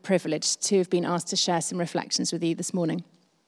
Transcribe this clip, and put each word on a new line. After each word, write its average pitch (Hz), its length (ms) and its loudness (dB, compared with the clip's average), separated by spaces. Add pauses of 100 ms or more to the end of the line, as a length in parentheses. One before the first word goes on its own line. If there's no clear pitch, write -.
privileged 156 600 0
to 202 160 4
have 180 100 2
been 175 160 2
asked 170 240 -2
to 196 80 -2
share 175 240 2
some - 160 -4
reflections - 560 -2
with 170 100 -2
you 165 120 2
this - 180 -6
morning. 165 320 0 (440)